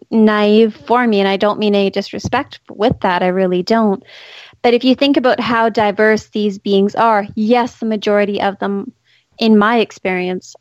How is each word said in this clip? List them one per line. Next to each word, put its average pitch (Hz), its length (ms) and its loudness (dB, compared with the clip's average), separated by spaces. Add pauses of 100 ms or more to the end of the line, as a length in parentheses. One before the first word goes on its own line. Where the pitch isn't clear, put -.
(100)
naive 214 640 2
for 247 320 -2
me, 208 140 2
and 196 80 2
I 196 80 0
don't 208 240 -2
mean 208 140 0
any 196 160 0
disrespect - 800 -6
with 226 320 -2
that. 180 220 -2
I 180 60 0
really 180 340 -2
don't. 220 400 0 (600)
But 240 120 2
if 240 80 0
you 254 140 2
think 277 200 0
about 254 220 0
how 226 300 0
diverse 214 600 0
these 208 300 -4
beings 202 380 0
are, 214 300 0 (100)
yes, 233 400 0
the 233 100 -8
majority 208 540 -2
of 196 180 -4
them, 196 320 -6 (480)
in 220 200 4
my 220 200 2
experience, 185 840 -6